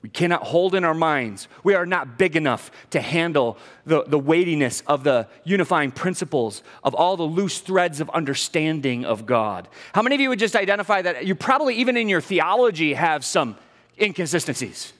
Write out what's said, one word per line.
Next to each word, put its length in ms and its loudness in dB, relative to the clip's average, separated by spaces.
We 80 -16
cannot 340 0
hold 320 0
in 80 0
our 120 2
minds. 520 -2
We 140 4
are 100 0
not 320 -4
big 160 0
enough 380 0
to 100 0
handle 560 0
the, 160 2
the 160 0
weightiness 720 2
of 160 2
the 240 2
unifying 480 0
principles 720 -4
of 140 0
all 200 2
the 60 -4
loose 380 -2
threads 400 0
of 100 -4
understanding 920 -2
of 220 -4
God. 420 0
How 100 2
many 140 2
of 40 0
you 100 2
would 100 -2
just 160 0
identify 460 2
that 220 -2
you 120 0
probably 400 2
even 200 2
in 120 0
your 120 2
theology 760 2
have 300 0
some 320 0
inconsistencies? 1040 -4